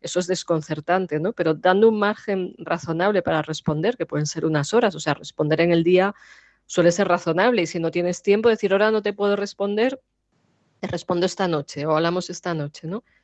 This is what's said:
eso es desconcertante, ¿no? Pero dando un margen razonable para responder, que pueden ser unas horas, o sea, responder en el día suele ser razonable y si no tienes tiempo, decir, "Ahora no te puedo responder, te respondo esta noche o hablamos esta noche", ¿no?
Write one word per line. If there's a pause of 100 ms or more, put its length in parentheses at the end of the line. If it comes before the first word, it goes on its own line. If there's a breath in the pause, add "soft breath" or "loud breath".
eso
es
desconcertante,
¿no?
Pero
dando
un
margen
razonable
para
responder,
que
pueden
ser
unas
horas,
o
sea,
responder
en
el
día (520 soft breath)
suele
ser
razonable
y
si
no
tienes
tiempo,
decir,
"Ahora
no
te
puedo
responder, (800)
te
respondo
esta
noche
o
hablamos
esta
noche",
¿no? (200)